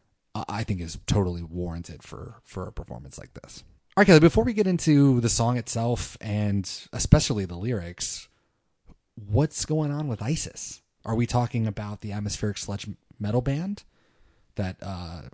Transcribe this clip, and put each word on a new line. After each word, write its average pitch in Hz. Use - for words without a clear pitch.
uh, -
I 107
think 95
is 82
totally 90
warranted 85
for, -
for -
a -
performance -
like -
this. -
All 208
right, -
Kelly, 165
before 175
we 240
get 202
into 143
the 117
song 120
itself 117
and 104
especially 117
the 85
lyrics, 90
what's 110
going 156
on 151
with 113
isis? -
Are 113
we 117
talking 123
about 104
the 104
atmospheric 104
sludge -
metal 107
band 156
that, 92
uh, 87